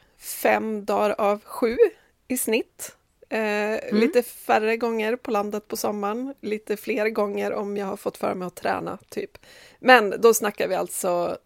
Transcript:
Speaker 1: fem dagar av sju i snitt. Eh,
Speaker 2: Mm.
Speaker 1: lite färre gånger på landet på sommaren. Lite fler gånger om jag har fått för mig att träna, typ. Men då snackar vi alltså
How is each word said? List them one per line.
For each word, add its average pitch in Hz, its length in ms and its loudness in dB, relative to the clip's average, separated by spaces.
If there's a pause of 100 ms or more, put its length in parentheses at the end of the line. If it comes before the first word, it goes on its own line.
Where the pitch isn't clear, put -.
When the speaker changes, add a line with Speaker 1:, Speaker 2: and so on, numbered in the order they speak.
(180)
Speaker 1:
fem 214 680 0
dagar 208 260 2 (100)
av 208 240 2
sju 240 320 -2 (520)
i 254 100 -2
snitt. - 580 -4 (340)
Eh, 220 80 -2 (360)
Speaker 2:
Mm. 208 260 0
Speaker 1:
lite 247 220 4
färre 220 540 0
gånger 226 400 -2
på - 140 -8
landet 208 380 -2
på 226 80 -8
sommaren. 220 640 -4
Lite 214 360 -4
fler 214 320 -2
gånger 202 440 -2
om 202 240 -4
jag 202 100 -4
har 202 100 -6
fått - 200 -6
för 202 180 -2
mig 180 120 -6
att 175 100 -10
träna, 185 420 -4 (100)
typ. - 220 -8 (480)
Men 233 420 6
då 226 140 8
snackar 208 340 -2
vi 185 60 0
alltså 175 720 -2